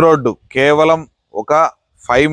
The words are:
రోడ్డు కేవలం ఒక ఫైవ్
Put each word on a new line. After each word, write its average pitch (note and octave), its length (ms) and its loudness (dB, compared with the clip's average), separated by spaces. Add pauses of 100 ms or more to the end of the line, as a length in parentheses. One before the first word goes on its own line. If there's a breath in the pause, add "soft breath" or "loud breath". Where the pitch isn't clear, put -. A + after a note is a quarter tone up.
రోడ్డు C#3+ 280 2 (240)
కేవలం D3+ 460 0 (400)
ఒక G#2+ 100 -6 (560)
ఫైవ్ C3+ 260 0